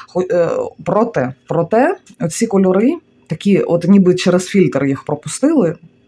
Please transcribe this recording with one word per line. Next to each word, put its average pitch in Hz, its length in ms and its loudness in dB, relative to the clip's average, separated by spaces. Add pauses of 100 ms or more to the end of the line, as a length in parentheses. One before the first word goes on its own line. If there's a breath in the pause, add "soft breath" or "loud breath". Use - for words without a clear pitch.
Хо-, 185 220 -4
е, 175 200 0 (340)
проте, 160 500 -2 (120)
проте, 214 500 0 (240)
оці 170 260 -4
кольори, 196 480 2 (320)
такі 185 340 0
от 165 240 -2
ніби 180 300 6
через 180 320 0
фільтр 147 380 0
їх 135 200 -4
пропустили, 170 720 -2 (320)